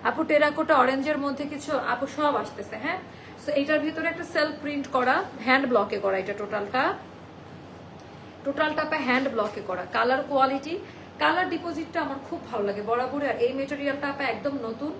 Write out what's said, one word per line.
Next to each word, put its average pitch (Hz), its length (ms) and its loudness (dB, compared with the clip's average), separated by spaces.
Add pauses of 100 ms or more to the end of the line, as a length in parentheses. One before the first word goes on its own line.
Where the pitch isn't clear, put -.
আপু, 240 200 2
টেরাকোটা 302 520 4
অরেঞ্জের 269 420 4
মধ্যে 277 260 -2
কিছু, 294 340 -4
আপু, 247 380 -2
সব 294 200 4
আসতেছে, 202 400 -6
হ্যাঁ? 311 240 -4 (460)
So, 285 60 -2
এইটার 294 280 4
ভিতরে 320 280 0
একটা 330 160 -2
সেলফ 302 380 0
প্রিন্ট 285 260 -4
করা, 262 360 4 (220)
হ্যান্ড 269 220 4
ব্লকে 208 320 2
করা, 196 180 2
এটা 190 160 -2
টোটালটা, 214 600 0 (1500)
টোটালটা 302 360 2
আপা 311 160 0
হ্যান্ড 254 320 2
ব্লকে 214 380 0
করা। 180 260 -4
কালার 254 360 4
কোয়ালিটি, 277 500 2 (400)
কালার 320 300 4
ডিপোজিটটা 311 520 -4
আমার 269 160 -4 (120)
খুব 330 100 -6 (120)
ভালো 220 120 0
লাগে 202 180 -2
বরাবরই। 254 460 0
আর 240 80 0
এই 247 180 2
মেটেরিয়ালটা 277 540 -2
আপা 277 160 -2
একদম 262 380 -2
নতুন 226 380 -4